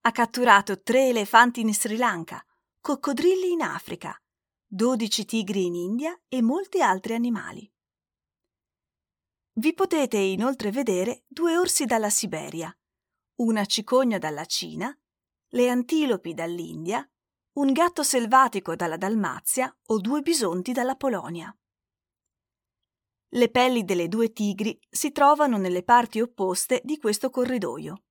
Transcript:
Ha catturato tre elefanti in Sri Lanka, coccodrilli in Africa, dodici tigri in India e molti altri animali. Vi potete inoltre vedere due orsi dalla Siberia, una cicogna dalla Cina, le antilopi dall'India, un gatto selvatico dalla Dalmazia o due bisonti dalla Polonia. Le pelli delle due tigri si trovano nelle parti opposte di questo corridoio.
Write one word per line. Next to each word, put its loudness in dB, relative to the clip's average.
Ha 2
catturato 4
tre 2
elefanti 4
in 0
Sri -4
Lanka, -4
coccodrilli 0
in -2
Africa, -8
dodici -2
tigri -2
in -4
India -4
e -2
molti 0
altri 0
animali. -6
Vi 0
potete 0
inoltre 0
vedere -2
due 0
orsi 0
dalla 0
Siberia, -6
una 0
cicogna 2
dalla -6
Cina, -8
le 2
antilopi 0
dall'India, -6
un 2
gatto 2
selvatico 2
dalla -4
Dalmazia -2
o 0
due -2
bisonti -2
dalla -2
Polonia. -6
Le 2
pelli 2
delle 0
due 0
tigri -4
si -4
trovano 4
nelle -2
parti 4
opposte -2
di -4
questo -2
corridoio. -4